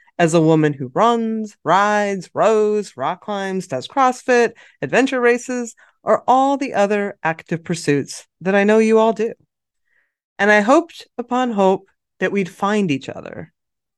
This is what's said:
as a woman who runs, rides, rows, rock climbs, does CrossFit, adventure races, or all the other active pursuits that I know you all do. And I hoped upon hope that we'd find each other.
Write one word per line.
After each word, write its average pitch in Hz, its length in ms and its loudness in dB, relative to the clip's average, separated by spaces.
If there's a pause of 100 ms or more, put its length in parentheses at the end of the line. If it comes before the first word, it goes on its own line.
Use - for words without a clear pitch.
(180)
as 165 160 2
a 170 80 4
woman 156 300 4
who 135 220 -8
runs, 220 720 -2
rides, 202 680 0
rows, 214 600 0
rock 151 240 -6
climbs, 190 480 -6
does - 220 -8
CrossFit, 247 640 0 (280)
adventure 240 380 0
races, 240 560 -2 (260)
or - 280 0
all 269 260 2
the 269 200 -6
other 202 480 -2
active 160 420 -6
pursuits 151 600 -4 (140)
that 190 160 -2
I 202 80 4
know 214 140 4
you 220 220 4
all 226 120 2
do. 220 220 -4 (1040)
And 202 120 2
I 208 120 6
hoped 294 560 0
upon 247 340 -4
hope 190 380 0 (300)
that 185 120 -2
we'd 202 160 -2
find 202 420 -2
each 135 200 -4
other. - 420 -14 (460)